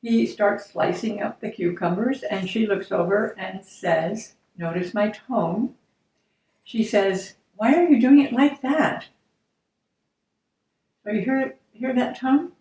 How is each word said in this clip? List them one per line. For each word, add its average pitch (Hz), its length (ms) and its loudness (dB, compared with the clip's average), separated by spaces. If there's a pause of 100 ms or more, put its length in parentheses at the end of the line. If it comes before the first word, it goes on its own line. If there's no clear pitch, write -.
He 226 240 2
starts - 440 -2
slicing 202 520 -4
up 220 180 -8
the 214 100 -8
cucumbers, 180 720 -2
and 190 260 -4
she 226 180 0
looks 202 240 -2
over 190 480 0
and 190 260 -12
says, 175 680 -4 (220)
notice 175 380 -6
my 208 160 0
tone. 208 640 -4 (880)
She 220 200 -2
says, 196 500 -2 (220)
Why 226 180 4
are 349 140 4
you 277 120 6
doing 262 200 8
it 277 120 2
like 277 300 2
that? 254 440 0 (2000)
So 208 60 -10
you 208 120 0
hear, 262 340 -2 (160)
hear 254 220 -6
that - 240 -2
tone? 285 420 0